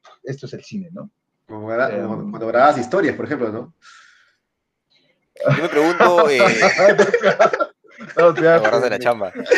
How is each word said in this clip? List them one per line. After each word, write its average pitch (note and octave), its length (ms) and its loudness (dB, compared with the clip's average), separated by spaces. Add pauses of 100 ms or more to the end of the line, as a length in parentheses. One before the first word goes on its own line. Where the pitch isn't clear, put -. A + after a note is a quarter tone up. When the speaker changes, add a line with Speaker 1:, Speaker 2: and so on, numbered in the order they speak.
(240)
Speaker 1:
"Esto C3+ 220 -12
es - 80 -16
el G#2 100 -14
cine", F#2 280 -12
¿no? C#2+ 180 -16 (380)
Speaker 2:
Como G#2+ 220 -14
gra-, A#2 240 -2
Speaker 1:
Em. G2+ 140 -6
Speaker 2:
como G#2+ 240 -8
cuando A2 160 -10
grababas C3 320 4
historias, D#3 360 -2
por A#2 100 -8
ejemplo, B2 260 -6
¿no? A2+ 220 -12 (1800)
Speaker 3:
Yo D#3 80 -4
me E3+ 60 -4
pregunto, E3 600 2
eh, C3+ 100 2
Speaker 1:
<laughs> F#3+ 1400 2 (400)
No, E3 180 4
te E3 80 -6
Speaker 3:
me D#3+ 60 4
Speaker 1:
das E3 140 4
Speaker 3:
agarras A#2 200 0
de B2 80 0
la G#2 80 -4
Speaker 1:
cuenta. B2 60 -8
Speaker 3:
chamba. A2 300 -2 (240)